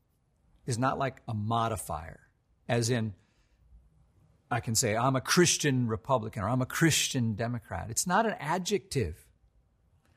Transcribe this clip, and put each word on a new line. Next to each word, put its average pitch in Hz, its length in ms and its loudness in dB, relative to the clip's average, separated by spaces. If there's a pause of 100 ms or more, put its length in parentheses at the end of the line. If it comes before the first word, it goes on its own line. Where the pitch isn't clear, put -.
(680)
is 120 120 -2
not 135 200 0
like 135 280 -4
a 120 80 -4
modifier, 107 920 -4 (400)
as 120 220 2
in, 110 240 -2 (1400)
I 120 100 0
can 113 160 -4
say, 110 200 2
"I'm 131 200 2
a 127 40 0
Christian 135 680 4
Republican," 110 560 -2
or, 98 40 0
"I'm 127 140 2
a 127 40 0
Christian 127 680 2
Democrat." 110 560 -6
It's - 160 -4
not 190 180 2
an 214 140 -2
adjective. 160 880 -2 (920)